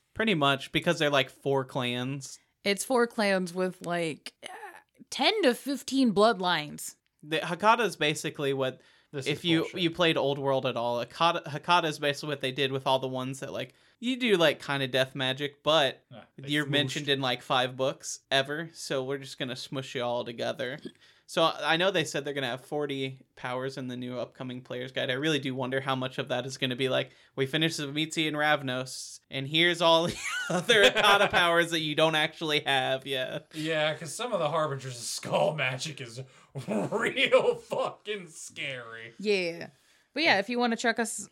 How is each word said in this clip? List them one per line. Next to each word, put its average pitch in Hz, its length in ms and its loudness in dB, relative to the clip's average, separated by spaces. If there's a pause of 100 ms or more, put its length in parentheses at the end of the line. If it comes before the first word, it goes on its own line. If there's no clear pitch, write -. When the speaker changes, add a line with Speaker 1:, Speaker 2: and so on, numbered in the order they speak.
(140)
Speaker 1:
Pretty 220 220 2
much, 139 360 2
because 160 280 0
they're, 147 100 4
like, 135 220 2
four 135 340 0
clans. 127 720 -4 (260)
Speaker 2:
It's 202 220 0
four 240 220 2
clans 190 440 0
with, 185 320 -4
like, 170 500 -4 (100)
uh, - 40 -14 (640)
ten 403 320 0
to 247 140 6
fifteen 262 580 0
bloodlines. 180 840 2 (280)
Speaker 1:
The 156 160 -2
Hakata 202 440 4
is 175 120 0
basically 151 580 -2
what, 131 260 -2 (320)
Speaker 3:
This 135 140 -6
Speaker 1:
if 143 140 -2
Speaker 3:
is - 60 -6
Speaker 1:
you, 160 160 4
Speaker 3:
bullshit. - 200 -4
Speaker 1:
you 165 80 4
played 165 280 2
Old 139 200 2
World 135 300 0
at 120 100 -2
all, 120 260 0
Hakata, 170 420 0
Hakata 165 400 2
is 156 120 -2
basically 147 320 -2
what 135 120 -4
they 131 100 -2
did 131 200 0
with 131 140 -4
all 135 140 4
the 135 80 -4
ones 131 320 -6
that, 123 120 -10
like, 120 220 -8 (260)
you 247 180 -4
do, 240 180 4
like, 160 260 4
kinda 139 280 -2
death 131 260 0
magic, 135 480 -4
but 147 400 2 (100)
Speaker 3:
Ah, 107 120 -18 (120)
they 139 120 -10
Speaker 1:
you're 147 160 2
Speaker 3:
smooshed. 135 60 -4
Speaker 1:
mentioned 143 380 0
in, 139 120 2
like, 123 200 0
five 127 360 0
books 135 420 -4 (100)
ever, 147 440 -2
so - 280 -6
we're 135 160 -4
just 135 220 -12
gonna 127 160 -6
smush 135 400 -8
you 123 80 -4
all 120 220 -2
together. 120 520 -6 (480)
So 165 240 2 (120)
I 156 160 4
know 180 120 2
they 180 140 2
said 139 220 -4
they're 147 80 -4
gonna 135 140 -2
have 127 180 -6
forty 135 540 -4 (180)
powers 127 400 -6
in 131 100 -8
the 123 80 -8
new 123 240 -8
upcoming 127 420 -10
player's 127 300 -10
guide. 127 180 -2
I 127 40 0
really 147 260 2
do 131 160 -4
wonder 131 240 -2
how 135 160 0
much 127 220 -4
of 127 100 -4
that 127 180 -2
is 131 120 -10
gonna 127 180 -2
be 131 140 0
like, 131 220 0 (260)
"We 135 80 0
finished 160 340 0
Zamitzi 156 480 -2
and 151 80 -4
Ravnos, 135 840 -2 (100)
and 135 160 -6
here's 165 340 4
all 165 260 6
the - 100 -4 (160)
<laughs> - 160 -4
other 202 340 6
Hakata 208 460 6
Speaker 3:
<laughs> - 20 -12
Speaker 1:
powers 170 400 4
that 165 80 0
you 151 160 -2
don't 160 200 6
actually 156 500 0
have 131 420 0
yet." 135 460 -4
Speaker 3:
Yeah, 156 420 0
'cause 160 180 -10
some 240 200 -6
of 190 60 2
the 151 100 0
Harbingers 139 480 -2
of 120 40 -14
Skull - 540 -2
magic 135 460 -4
is 117 200 -12 (320)
<laughs> 131 140 -12
real 226 880 2
fucking - 720 -6
scary. 123 880 -12
Speaker 2:
Yeah. 185 500 0 (460)
But 294 100 -2
yeah, 262 140 4
if 202 120 -2
you 240 100 -2
wanna 240 160 2
chuck 226 240 0
us, 214 320 -4